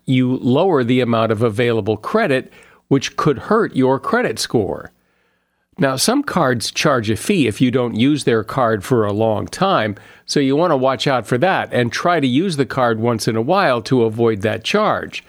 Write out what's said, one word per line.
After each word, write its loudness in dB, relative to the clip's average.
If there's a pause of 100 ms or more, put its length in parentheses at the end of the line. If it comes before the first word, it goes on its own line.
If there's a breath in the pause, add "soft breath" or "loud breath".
you 0
lower 2
the 2
amount 0
of 0
available 0
credit, -2 (360 loud breath)
which 0
could 2
hurt -2
your 2
credit -2
score. -4 (840)
Now, 0
some 0
cards -2
charge 0
a 0
fee 2
if -2
you 4
don't 0
use 2
their 0
card 0
for 2
a -2
long 0
time, -2 (300 loud breath)
so -2
you 2
want 2
to 2
watch -2
out 0
for 0
that -2
and 0
try 0
to 2
use 0
the 0
card 0
once -2
in 0
a 0
while 0
to 2
avoid 0
that -2
charge. -2